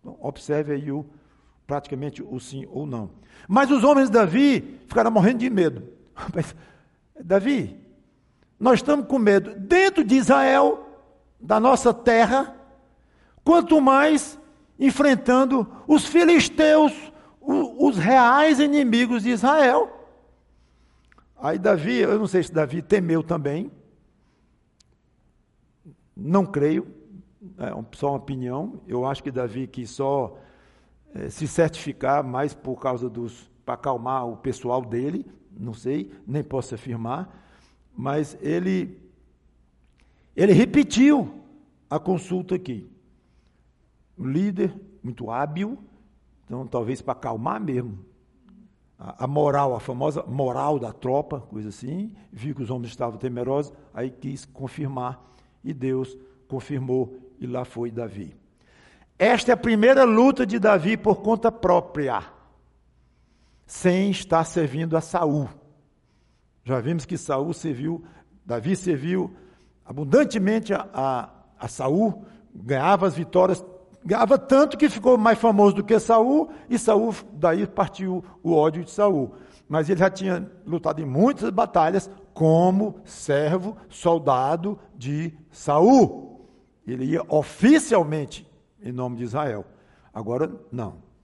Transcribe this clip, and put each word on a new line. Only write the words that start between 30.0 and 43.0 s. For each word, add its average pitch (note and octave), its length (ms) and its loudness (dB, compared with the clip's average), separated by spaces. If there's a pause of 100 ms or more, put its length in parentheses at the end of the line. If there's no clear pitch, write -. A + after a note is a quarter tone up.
eh, - 140 -12
se D3+ 200 -10
certificar D3 720 -2
mais C3+ 320 -6
por C3 220 -10
causa B2+ 320 -6
dos, A#2 420 -14 (140)
pra B2 100 -8
acalmar B2+ 540 -6
o A2 80 -12
pessoal B2 480 -6
dele, B2+ 420 -8 (300)
não A2+ 180 -12
sei, - 380 -8 (120)
nem C#3 200 -6
posso C3+ 300 -8
afirmar, A#2+ 720 -10 (520)
mas C#3+ 440 -6
ele, F3+ 600 -4 (1400)
ele G#3 160 6
repetiu C4 880 4 (480)
a D3+ 80 -4
consulta F3+ 560 -4
aqui. A#2 340 -10 (1300)